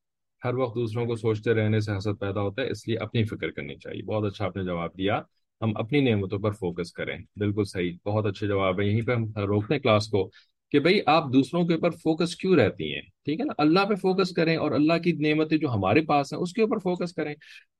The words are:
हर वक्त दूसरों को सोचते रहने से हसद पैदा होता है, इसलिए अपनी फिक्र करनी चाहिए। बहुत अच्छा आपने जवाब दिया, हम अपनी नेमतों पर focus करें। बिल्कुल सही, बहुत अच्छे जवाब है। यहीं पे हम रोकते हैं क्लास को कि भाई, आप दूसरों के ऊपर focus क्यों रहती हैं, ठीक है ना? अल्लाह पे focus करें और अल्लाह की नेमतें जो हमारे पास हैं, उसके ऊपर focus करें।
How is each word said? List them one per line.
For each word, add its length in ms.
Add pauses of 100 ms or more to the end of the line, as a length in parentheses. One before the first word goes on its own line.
(420)
हर 140
वक्त 200
दूसरों 320
को 80
सोचते 380
रहने 280
से 100
हसद 260
पैदा 240
होता 200
है, 100
इसलिए 260
अपनी 280
फिक्र 260
करनी 240
चाहिए। 280
बहुत 220
अच्छा 200
आपने 200
जवाब 300
दिया, 300 (360)
हम 120
अपनी 280
नेमतों 380
पर 140
focus 380
करें। 260 (200)
बिल्कुल 280
सही, 400
बहुत 200
अच्छे 220
जवाब 320
है। 80
यहीं 160
पे 100
हम 240
रोकते 360
हैं 80
क्लास 300
को 180 (440)
कि 60
भाई, 200
आप 320
दूसरों 360
के 60
ऊपर 180
focus 500
क्यों 160
रहती 340
हैं, 100 (240)
ठीक 140
है 60
ना? 140
अल्लाह 260
पे 100
focus 400
करें 220
और 160
अल्लाह 260
की 140
नेमतें 460
जो 80
हमारे 340
पास 320
हैं, 60
उसके 220
ऊपर 180
focus 320
करें। 240 (440)